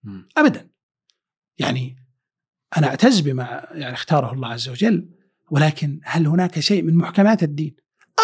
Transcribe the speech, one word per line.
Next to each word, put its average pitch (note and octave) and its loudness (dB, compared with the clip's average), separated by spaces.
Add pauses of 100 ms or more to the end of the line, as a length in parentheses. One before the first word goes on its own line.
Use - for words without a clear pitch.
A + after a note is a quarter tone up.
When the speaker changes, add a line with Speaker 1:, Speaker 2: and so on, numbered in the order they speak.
Speaker 1:
مم. G2 -16 (100)
Speaker 2:
أبدًا. D4 2 (880)
يعني C3 -4 (840)
أنا D3+ 4
أعتز A3 2
بما، B2+ -6
يعني، C3+ -12
اختاره B2+ -2
الله B2+ -8
عز A#2+ -8
وجل، F3 -2 (420)
ولكن D3+ 0
هل E3 0
هناك F3 0
شيء F#3 0
من D#3+ 2
محكمات G3+ 4
الدين D3+ -4 (480)